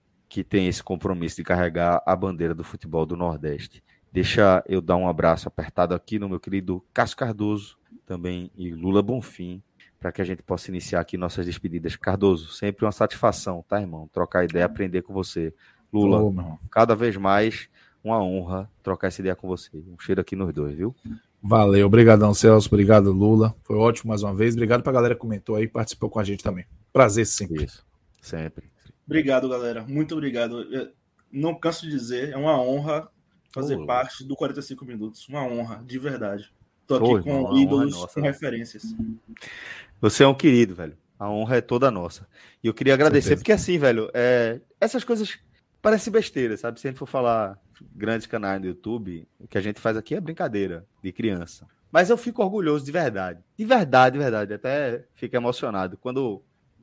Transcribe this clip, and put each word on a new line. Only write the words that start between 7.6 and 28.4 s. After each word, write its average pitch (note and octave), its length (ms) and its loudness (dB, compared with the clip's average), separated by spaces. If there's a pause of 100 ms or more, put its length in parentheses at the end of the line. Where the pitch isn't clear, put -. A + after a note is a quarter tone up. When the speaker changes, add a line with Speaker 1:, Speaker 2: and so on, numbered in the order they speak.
Speaker 1:
também, F2+ 500 -8
e F2+ 160 -10
Lula F#2 300 0
Bonfim, G2 580 -8 (380)
pra F2 140 -8
que - 100 -6
a - 20 0
gente F2+ 180 -8
possa - 280 -8
iniciar F2+ 300 -4
aqui - 160 -8
nossas F2 300 -6
despedidas. E2+ 500 -8
Cardoso, F#2+ 560 0
sempre G2+ 320 -6
uma G#2+ 80 0
satisfação, G2+ 760 -2
tá, G2+ 120 -2
irmão? D#2+ 320 -10
Trocar F2+ 320 0
ideia, F2 200 0
aprender F2+ 380 -4
com - 100 -16
você. F2 400 -6 (400)
Lula, G#2 260 4
Speaker 2:
Ô, G#2+ 120 2
meu F#2 140 -4
irmão. D#2+ 160 -12 (100)
Speaker 1:
cada A2+ 240 6
vez A2 220 0
mais G2+ 520 0 (340)
uma A2 200 0
honra F#2 480 -6 (140)
trocar F#2+ 240 -4
essa F#2 120 -8
ideia F#2+ 140 -2
com - 140 -14
você. F2+ 280 -8
Um E2+ 220 -18
cheiro F#2+ 220 -2
aqui F#2+ 160 -6
nos F2+ 180 -4
dois, D2 220 -6
viu? G#2 180 -6 (480)
Speaker 2:
Valeu, G2+ 440 6
obrigadão, G#2+ 460 10
Celso, G#2+ 360 8
obrigado, G2+ 420 8
Lula. A2 440 4 (100)
Foi G#2+ 120 -4
ótimo A2+ 340 2
mais G#2 120 -4
uma G2+ 120 -4
vez. A2+ 200 2
Obrigado A#2 280 2
pra C#3 100 -2
galera A#2+ 220 4
que A#2 60 -12
comentou A2 360 -6
aí, A2 100 0
participou A2+ 420 -6
com A2 120 -4
a G2+ 40 -2
gente G2 180 -6
também. F2+ 220 -6 (280)
Prazer A#2 340 6
sempre. E2+ 380 -4
Speaker 1:
Isso, - 200 -14 (360)
sempre. - 500 -12 (360)